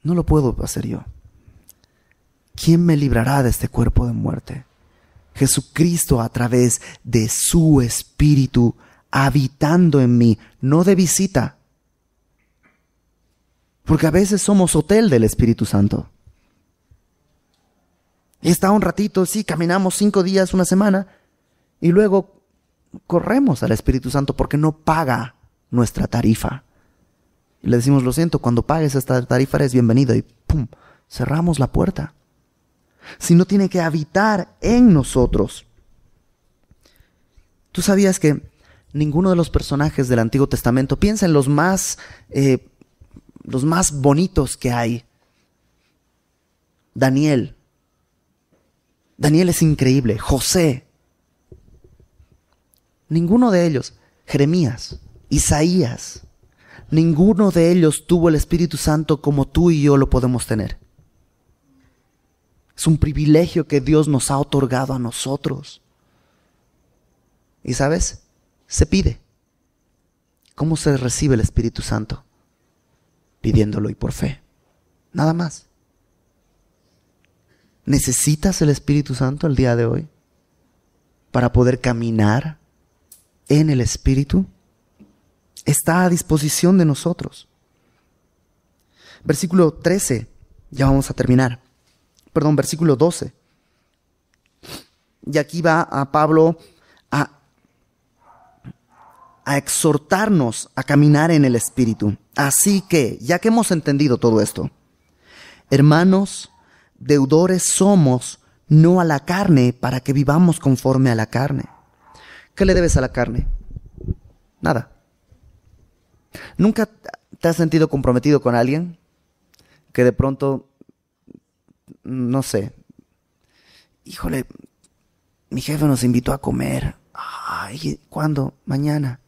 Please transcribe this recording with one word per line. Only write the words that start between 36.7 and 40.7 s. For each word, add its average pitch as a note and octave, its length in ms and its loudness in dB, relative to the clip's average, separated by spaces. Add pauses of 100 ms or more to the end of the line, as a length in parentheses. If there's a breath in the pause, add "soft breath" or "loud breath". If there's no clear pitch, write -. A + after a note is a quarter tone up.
¿Tú F3+ 100 -6
sabías F#3+ 380 2
que D3 300 0 (440 soft breath)
ninguno D3+ 360 0
de F#3 60 4
los E3+ 140 0
personajes C#3+ 580 -2
del B2 120 2
Antiguo C3 280 0
Testamento, C3 520 -2